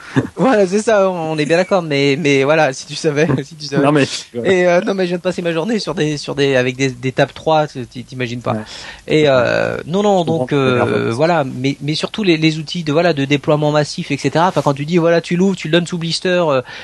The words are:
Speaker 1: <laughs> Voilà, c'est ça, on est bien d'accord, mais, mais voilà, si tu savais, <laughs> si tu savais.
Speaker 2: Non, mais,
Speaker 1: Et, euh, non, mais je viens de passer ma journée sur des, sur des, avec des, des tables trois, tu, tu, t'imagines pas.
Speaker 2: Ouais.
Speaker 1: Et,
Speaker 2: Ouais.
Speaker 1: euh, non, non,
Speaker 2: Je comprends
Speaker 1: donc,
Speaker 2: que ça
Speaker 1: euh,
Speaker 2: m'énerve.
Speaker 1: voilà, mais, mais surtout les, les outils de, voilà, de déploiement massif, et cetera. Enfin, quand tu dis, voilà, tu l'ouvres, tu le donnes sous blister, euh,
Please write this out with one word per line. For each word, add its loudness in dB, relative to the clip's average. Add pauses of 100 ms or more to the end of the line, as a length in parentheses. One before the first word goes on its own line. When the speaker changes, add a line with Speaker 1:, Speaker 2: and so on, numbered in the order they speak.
(140)
Speaker 1:
<laughs> -2
Voilà, 4
c'est 0
ça, 4
on -4
est 0
bien 2
d'accord, 2
mais, 2
mais 4
voilà, 4
si -14
tu -12
savais, 0 (100)
<laughs> -2
si -16
tu -16
savais. -2
Speaker 2:
Non, 4
mais, 4 (380)
Speaker 1:
Et, 2
euh, 4
non, -2
mais -2
je -2
viens -4
de -8
passer -4
ma -2
journée -2
sur -6
des, -2
sur -8
des, 2
avec 2
des, 0
des -6
tables 0
trois, 0
tu, -12
tu, -14
t'imagines -8
pas. -2
Speaker 2:
Ouais. -4 (500)
Speaker 1:
Et, 4
Speaker 2:
Ouais. 4
Speaker 1:
euh, 2
non, -2
non, 2
Speaker 2:
Je 0
comprends -2
Speaker 1:
donc, -4
Speaker 2:
que 0 (220)
ça 0
Speaker 1:
euh, -
Speaker 2:
m'énerve. 0
Speaker 1:
voilà, 0
mais, -4
mais -4
surtout -6
les, 2
les 0
outils -8
de, -2
voilà, 2
de -2
déploiement 0
massif, -2
et -2
cetera. 2
Enfin, -2
quand 2
tu -6
dis, 0
voilà, 2
tu -4
l'ouvres, 2
tu -8
le -6
donnes 2
sous -6
blister, -4 (180)
euh, 2 (240)